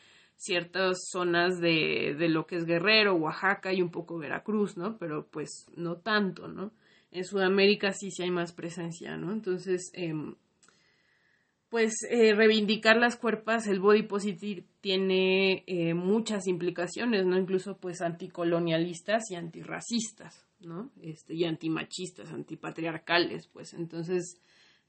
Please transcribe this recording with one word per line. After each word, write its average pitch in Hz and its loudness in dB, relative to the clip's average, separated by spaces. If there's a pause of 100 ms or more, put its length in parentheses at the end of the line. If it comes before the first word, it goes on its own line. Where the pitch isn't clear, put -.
(380)
ciertas 185 -2
zonas 175 0
de, 156 2
de 165 2
lo 156 2
que 185 -6
es 165 -2
Guerrero, 190 4
Oaxaca 190 0
y 190 2
un 175 -2
poco 170 -8
Veracruz, 202 -4
¿no? 214 -6
Pero, 151 -8
pues, - -12
no 170 -6
tanto, 185 -2
¿no? 165 -10 (400)
En 180 -6
Sudamérica 196 4
sí, 190 -8
sí 180 -8
hay 180 -2
más 170 -2
presencia, 165 -8
¿no? 160 -6
Entonces, 185 -4
em, 160 -6 (1300)
pues, 226 2 (140)
eh, 220 8
reivindicar 220 6
las 240 4
cuerpas, 220 -2
el 196 2
body 208 8
positive 196 -6 (160)
tiene, 190 2
eh, 170 0
muchas 196 0
implicaciones, 180 0
¿no? 180 4
Incluso, 190 -2
pues, 180 -10
anticolonialistas 170 -2
y 180 -10
antirracistas, 165 -8 (120)
¿no? 175 -12 (100)
Este, 160 -14
y 165 2
antimachistas, 160 -6
antipatriarcales, 160 -4
pues. - -18
Entonces, 170 -6 (500)